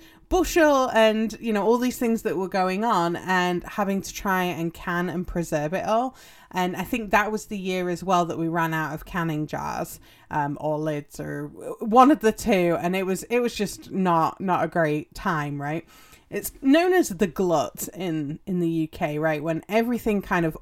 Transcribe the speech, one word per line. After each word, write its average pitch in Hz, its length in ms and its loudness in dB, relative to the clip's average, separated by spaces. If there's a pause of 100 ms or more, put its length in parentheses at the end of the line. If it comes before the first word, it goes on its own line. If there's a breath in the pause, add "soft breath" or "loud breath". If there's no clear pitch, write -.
(300 loud breath)
bushel 302 640 4
and, 220 480 4
you 226 120 -4
know, 202 120 2
all 226 140 4
these 247 200 0
things 226 240 0
that 165 160 -2
were 185 120 -2
going 185 340 0
on, 175 320 2
and 180 480 0
having 196 380 -2
to - 120 -12
try 185 300 0
and 165 300 -4
can 175 360 -4
and 165 160 -4
preserve 160 480 -2
it 190 120 -4
all. 240 300 0 (360 loud breath)
And 180 240 -2
I 185 80 -6
think 220 280 -4
that 208 200 4
was 214 140 -4
the 214 120 -8
year 185 320 -2
as 175 140 -4
well 175 220 2
that 160 120 -6
we 165 120 -2
ran 165 240 0
out 156 200 -4
of 156 120 -12
canning 156 420 -4
jars, 147 520 -8 (300 loud breath)
um, 147 320 -2
or 151 160 -2
lids, 151 420 -6
or 147 280 -8 (320)
one 254 320 6
of 302 80 4
the 220 140 4
two, 175 460 2
and 175 160 0
it 190 100 0
was, 185 180 -2
it 240 160 0
was 240 160 -2
just - 340 -6
not, 170 520 2
not 175 240 0
a - 20 -4
great 156 480 0
time, 147 460 -4
right? 147 260 -6 (440 loud breath)
It's 202 300 -8
known 330 320 6
as 359 160 4
the 190 180 0
glut 160 680 -2
in, 160 520 -4
in 180 160 -2
the 165 80 0
U 160 180 0
K, 151 320 -4
right? 156 240 0
When 160 240 -2
everything 226 540 0
kind 175 240 0
of 160 160 -2